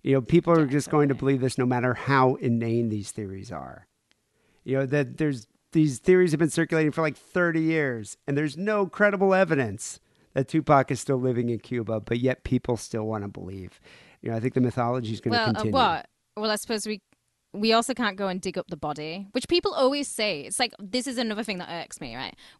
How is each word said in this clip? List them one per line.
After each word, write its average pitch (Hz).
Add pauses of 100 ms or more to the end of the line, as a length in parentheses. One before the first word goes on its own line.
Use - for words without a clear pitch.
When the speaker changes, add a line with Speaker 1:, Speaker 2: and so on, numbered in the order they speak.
Speaker 1:
You 135
know, 135
people 170
are 160
Speaker 2:
Yeah, 127
Speaker 1:
just 139
going 147
to 135
Speaker 2:
totally. 135
Speaker 1:
believe 127
this 131
no 127
matter 123
how 131
inane 117
these 104
theories 98
are. 65 (760)
You 135
know, 139
that 131
there's, 143 (240)
these 156
theories 185
have 147
been 160
circulating 160
for, 165
like, 156
thirty 170
years, 143 (100)
and 143
there's 147
no 202
credible 196
evidence 143 (340)
that 135
Tupac 147
is 127
still 135
living 123
in 113
Cuba, 110
but 120
yet 127
people 123
still 107
wanna 107
believe. 95 (420)
You 117
know, 113
I -
think 123
the 131
mythology 120
is 101
gonna 117
Speaker 2:
Well, -
uh, 113
Speaker 1:
continue. -
Speaker 2:
what? 202 (280)
Well, 214
I 214
suppose 214
we, 214 (520)
we 214
also 233
can't 202
go 202
and 185
dig 185
up -
the 170
body, 156
which -
people 349
always 277
say. 196
It's -
like, 240
this 208
is 240
another 220
thing 190
that 175
irks -
me, 120
right? 123 (240)